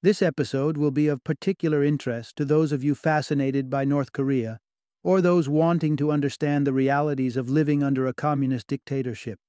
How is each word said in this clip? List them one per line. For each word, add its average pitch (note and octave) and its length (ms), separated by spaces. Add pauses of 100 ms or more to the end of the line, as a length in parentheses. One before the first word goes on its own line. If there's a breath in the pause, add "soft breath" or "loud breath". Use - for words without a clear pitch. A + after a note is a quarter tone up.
This G3 180
episode D3 560
will D3 140
be D3 160
of C#3+ 160
particular D#3 600
interest C3 540
to D3+ 60
those D3+ 280
of C3+ 100
you C#3+ 140
fascinated C#3 760
by C#3 140
North C#3 260
Korea, B2+ 480 (460)
or F#3 160
those F3 280
wanting D#3 500
to D3 120
understand C#3+ 560
the C#3 60
realities C3+ 640
of B2+ 120
living C#3+ 360
under C3 240
a C3 60
communist C#3 520
dictatorship. B2+ 720 (100)